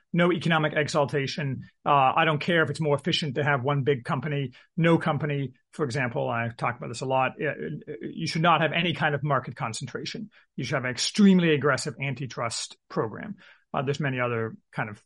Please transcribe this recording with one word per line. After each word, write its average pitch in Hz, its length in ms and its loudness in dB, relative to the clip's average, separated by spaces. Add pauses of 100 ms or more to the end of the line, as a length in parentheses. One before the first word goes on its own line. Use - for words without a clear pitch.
(140)
no 175 180 4
economic 160 420 2
exaltation. 143 880 -2 (200)
Uh, 139 320 6
I 165 100 4
don't 151 160 2
care 170 200 2
if 147 80 0
it's 147 100 -6
more 147 160 2
efficient 139 400 -2
to 147 80 0
have 139 200 0
one 143 180 0
big 127 220 0
company. 143 480 -4 (260)
No 165 220 6
company, 143 540 -2 (180)
for 160 120 -6
example, 127 460 -2
I 117 260 -2
talk 123 220 -4
about 143 120 -10
this 117 120 -10
a 135 40 -6
lot, 131 260 2 (120)
uh, 143 100 -2 (480)
you 156 260 -6
should 160 160 -2
not 165 180 4
have 147 100 2
any 170 220 0
kind 147 220 0
of - 80 -4
market 131 320 0
concentration. - 760 -8 (260)
You 139 80 -6
should 123 120 -4
have 127 100 -2
an 123 60 -2
extremely 180 640 6
aggressive 131 440 0
antitrust 135 800 -6 (100)
program. 127 500 -6 (360)
Uh, 151 80 -2
there's 139 180 -2
many 131 200 -2
other 117 360 -2 (160)
kind 117 180 -6
of 104 160 -14